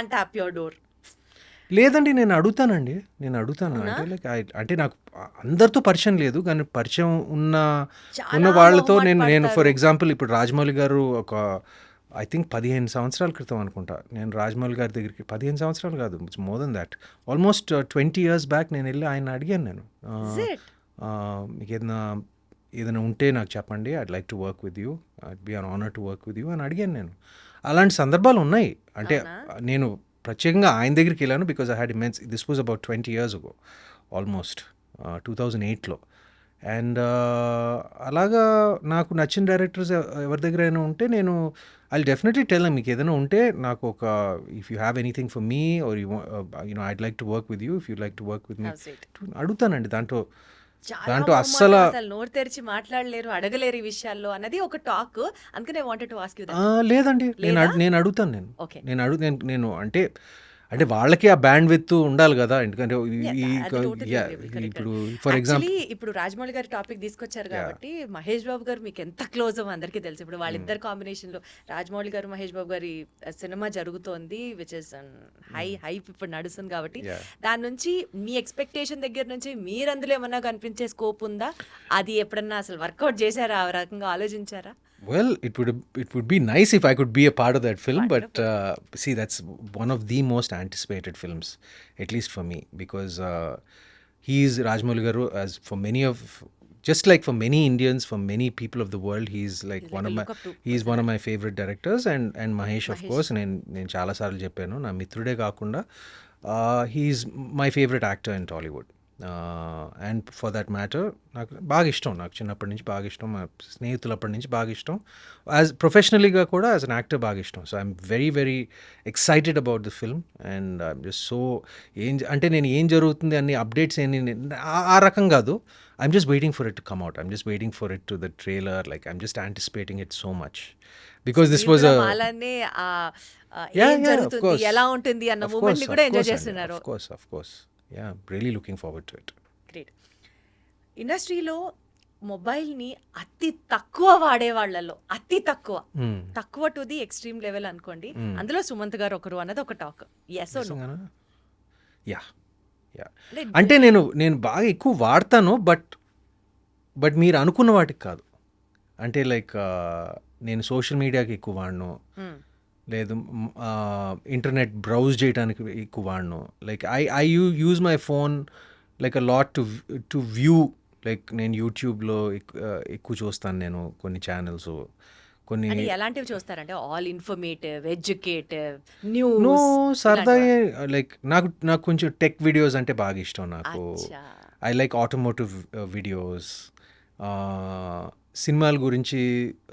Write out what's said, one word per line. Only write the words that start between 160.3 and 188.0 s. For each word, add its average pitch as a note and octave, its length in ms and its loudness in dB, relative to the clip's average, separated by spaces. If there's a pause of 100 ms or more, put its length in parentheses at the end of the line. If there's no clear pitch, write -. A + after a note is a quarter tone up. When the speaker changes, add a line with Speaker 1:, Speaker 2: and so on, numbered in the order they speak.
Speaker 2:
నేను A2+ 200 -4
సోషల్ C3 360 -2
మీడియాకి B2+ 340 0
ఎక్కువ G2+ 240 -8
వాడను. F2+ 440 -8 (200)
Speaker 1:
Hmm. E3 220 -16 (460)
Speaker 2:
లేదు, A2 260 -6
మ్, A2+ 340 -8 (100)
ఆ, G#2 580 -6 (100)
ఇంటర్నెట్ B2+ 480 -2
బ్రౌజ్ A#2 500 0
చేయడానికి A#2 460 -2
ఎక్కువ G#2+ 360 -10
వాడను. F2 420 -8 (160)
Like, G#2+ 180 -8
I, C3 260 -2
I D#3+ 300 4
u-, E3+ 300 2
use F3 120 4
my E3+ 160 4
phone, C#3+ 500 -2 (560)
like, B2+ 160 -2
a B2 60 2
lot B2+ 360 2
to A#2+ 40 -2
v-, A2 340 -10
to B2+ 260 -6 (140)
view. D#3+ 180 6 (500)
Like, A2 120 -4 (140)
నేను A2+ 220 -4
YouTube-లో A2 800 -4
ఎక్కు-, - 260 -12
ఆ, G2+ 280 -8
ఎక్కువ - 360 -10
చూస్తాను G2 360 -6
నేను F2 440 -8
కొన్ని F#2 180 -10 (100)
ఛానల్స్, E2+ 560 -10 (600)
కొన్ని A2+ 240 -4
Speaker 1:
అంటే - 140 -2
ఎలాంటివి A3 500 -6
చూస్తారంటే F3 380 -12
all F3 440 -8
informative, E3 800 -8
educative, D#3+ 840 -6 (280)
న్యూస్ A#3 360 4
Speaker 2:
No, C#4 500 6
సరదా A3 440 6
Speaker 1:
ఇలాంటివా? A#3+ 460 4
Speaker 2:
ఏ, C#3+ 40 -4
like, C#3 380 -2
నాకు, E3+ 280 4 (120)
నాకు D#3+ 180 2
కొంచెం E3 380 2
టెక్ D#3 220 2
వీడియోస్ D3+ 340 4
అంటే B2+ 160 -2
బాగా G2 260 -2
ఇష్టం F#2 320 -10
నాకు. E2+ 420 -8
Speaker 1:
అచ్చా. E2+ 300 -12 (480)
Speaker 2:
I B2 80 2
like B2 280 2
automotive, A2 760 -4
uh, F#2+ 140 -10
videos. F#2 440 -8 (800)
ఆ, F#2+ 880 -8 (240)